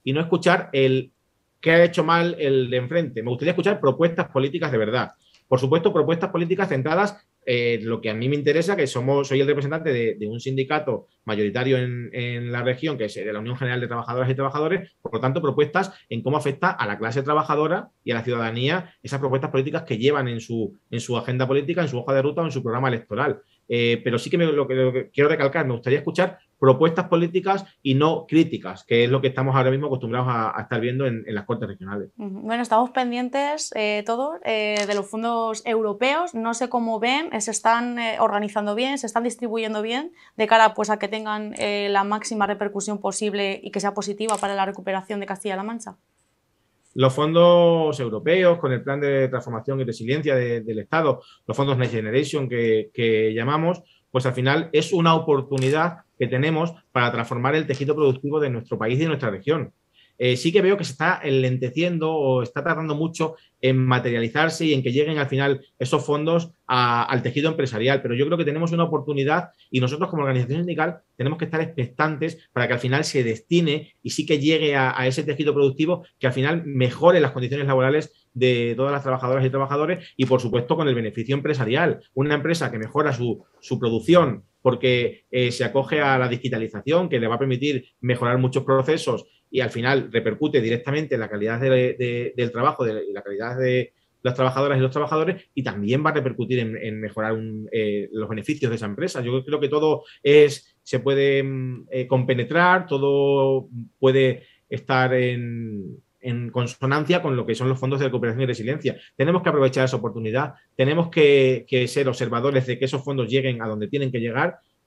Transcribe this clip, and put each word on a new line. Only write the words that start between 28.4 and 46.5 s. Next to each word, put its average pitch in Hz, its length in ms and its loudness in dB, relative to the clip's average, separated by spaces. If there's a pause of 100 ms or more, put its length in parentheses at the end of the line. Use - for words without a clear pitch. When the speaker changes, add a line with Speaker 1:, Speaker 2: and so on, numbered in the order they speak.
Speaker 1:
que 117 180 4
es 120 80 2
lo 135 80 2
que 135 80 0
estamos 131 280 0
ahora 139 160 4
mismo 143 160 -2
acostumbrados 127 420 -4
a, 113 280 -2
a 110 60 -6
estar 117 160 -4
viendo 127 260 -2
en, 113 220 -4
en 110 80 -6
las 104 80 -6
cortes 107 240 -6
regionales. 98 500 -10
Speaker 2:
Ujú. 202 260 -10
Bueno, 226 200 -4
estamos 233 280 2
pendientes, 254 840 -4
eh, 214 300 -2
todos, 262 400 -4
eh, 214 420 -2
de 208 80 -2
los 202 140 -4
fondos 226 560 -4
europeos. 233 680 -2
No 226 200 -4
sé 240 160 -4
cómo 226 320 -2
ven, 269 320 0
eh, 220 80 -4
se 226 100 -4
están, 240 480 0
eh, 226 220 -2
organizando 208 520 0
bien, 262 240 -2
se 277 80 -8
están 233 200 -2
distribuyendo 226 560 -4
bien 247 320 -6 (240)
de 220 100 2
cara, 220 260 8
pues, 214 160 -2
a 214 80 0
que 208 120 -4
tengan, 214 500 -6
eh, 202 320 -2
la 196 140 4
máxima 208 420 -2
repercusión 202 540 -4
posible 202 600 -2
y 202 100 -14
que 202 100 -4
sea 202 120 -2
positiva 208 440 -2
para 196 180 -4
la 196 100 0
recuperación 190 540 -6
de 196 60 -8
Castilla-La 190 380 -6
Mancha. 220 340 -10 (960)